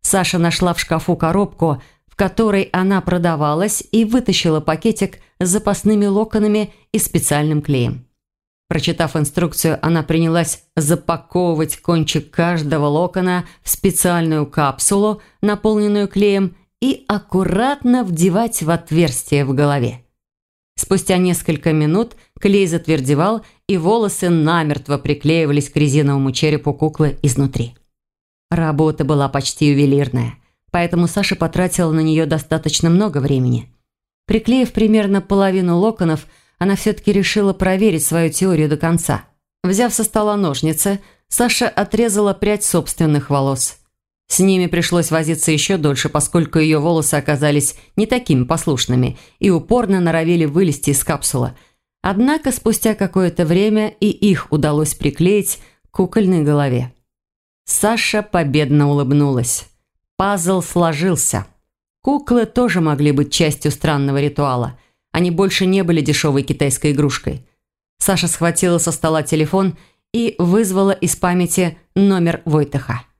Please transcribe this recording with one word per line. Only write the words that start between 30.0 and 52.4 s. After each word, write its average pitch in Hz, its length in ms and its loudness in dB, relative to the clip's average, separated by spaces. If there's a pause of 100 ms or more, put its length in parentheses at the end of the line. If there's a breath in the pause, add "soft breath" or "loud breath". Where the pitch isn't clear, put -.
поэтому 175 360 0
Саша 190 300 -2
потратила 170 560 0
на 160 80 2
неё 160 240 2
достаточно 160 640 -2
много 175 300 2
времени. 127 520 0 (560)
Приклеив 247 460 0
примерно 208 480 2
половину 190 580 0
локонов, 180 480 0 (320 soft breath)
она 196 180 0
всё-таки 208 360 -2
решила 202 400 2
проверить 190 520 0
свою 170 260 0
теорию 160 380 0
до 147 100 0
конца. 165 460 -2 (380)
Взяв 196 300 0
со - 100 -2
стола 208 360 0
ножницы, 170 600 -2 (280 soft breath)
Саша 240 400 0
отрезала 208 640 0
прядь 208 320 -2
собственных 151 640 0
волос. 135 520 -2 (500)
С - 80 0
ними 185 280 4
пришлось 170 440 0
возиться 160 400 0
ещё 160 260 0
дольше, 147 320 -2
поскольку 156 520 0
её 156 200 2
волосы 160 360 0
оказались 147 580 0 (220 loud breath)
не 214 100 2
такими 220 380 0
послушными 127 760 -2 (220 loud breath)
и 202 100 2
упорно 190 480 0
норовили 165 460 0
вылезти 151 460 0
из 139 120 0
капсулы. 127 520 -4 (460 soft breath)
Однако 254 520 0